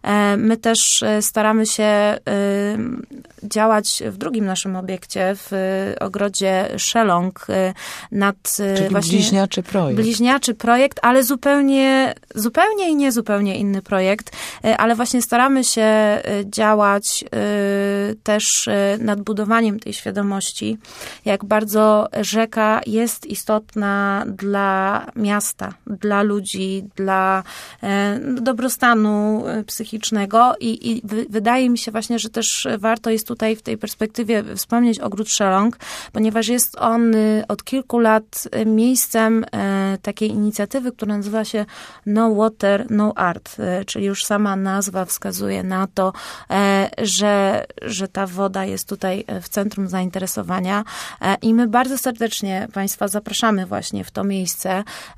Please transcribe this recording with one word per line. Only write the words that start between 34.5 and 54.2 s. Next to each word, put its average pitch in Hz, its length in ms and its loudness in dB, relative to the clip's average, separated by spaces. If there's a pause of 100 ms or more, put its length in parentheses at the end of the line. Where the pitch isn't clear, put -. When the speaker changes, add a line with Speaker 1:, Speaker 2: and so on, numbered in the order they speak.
Speaker 1:
wspomnieć 233 440 2
ogród 202 280 -4
Szeląg, 202 480 2 (360)
ponieważ 220 360 0
jest 240 300 0
on, 233 360 4
y, 214 340 2
od 202 160 -6
kilku 262 340 -2
lat, 220 500 2 (140)
y, 220 40 0
miejscem, 226 840 2
e, 196 500 0
takiej 208 280 -2
inicjatywy, 214 600 -2
która 208 240 -4
nazywa 208 280 -2
się 208 220 -2 (400)
No 220 280 4
Water, 208 560 2
No 214 260 2
Art, - 420 -2
e, 196 260 -4
czyli 202 220 -4
już 196 180 -4
sama 202 320 0
nazwa 190 480 -2
wskazuje 196 580 -4
na 190 320 -2
to, 190 180 0 (380)
e, 196 400 2 (120)
że, 196 600 2 (180)
że 190 260 -6
ta 196 180 -4
woda 190 380 -4
jest 190 240 -6
tutaj, 196 380 -4
e, 190 140 -8
w - 80 -12
centrum 196 400 -2
zainteresowania, 185 960 -2 (360)
e, 190 220 2
i 226 120 4
my 240 140 4
bardzo 254 300 2
serdecznie 220 720 -4
państwa 196 360 -4
zapraszamy 208 580 -2
właśnie 190 380 -6
w - 60 -14
to 196 140 -4